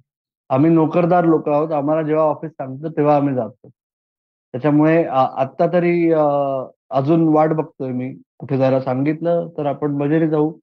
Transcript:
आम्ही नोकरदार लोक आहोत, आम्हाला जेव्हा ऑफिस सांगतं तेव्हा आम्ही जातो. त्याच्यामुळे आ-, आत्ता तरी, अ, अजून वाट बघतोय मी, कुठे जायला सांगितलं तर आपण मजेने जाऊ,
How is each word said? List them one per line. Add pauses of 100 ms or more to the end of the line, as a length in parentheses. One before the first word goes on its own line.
(500)
आम्ही
नोकरदार
लोक
आहोत,
आम्हाला
जेव्हा
ऑफिस
सांगतं
तेव्हा
आम्ही
जातो. (840)
त्याच्यामुळे
आ-,
आत्ता
तरी,
अ, (640)
अजून
वाट
बघतोय
मी, (240)
कुठे
जायला
सांगितलं
तर
आपण
मजेने
जाऊ,